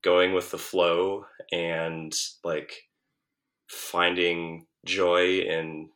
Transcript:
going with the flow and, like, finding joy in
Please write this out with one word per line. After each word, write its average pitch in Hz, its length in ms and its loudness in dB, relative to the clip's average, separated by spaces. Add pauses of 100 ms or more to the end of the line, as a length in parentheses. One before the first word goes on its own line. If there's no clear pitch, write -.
going 90 320 6
with 90 160 0
the 87 80 -8
flow 92 680 0 (260)
and, 82 640 -4 (280)
like, 78 460 -6 (800)
finding 87 960 -2 (180)
joy 90 540 2
in 80 580 -4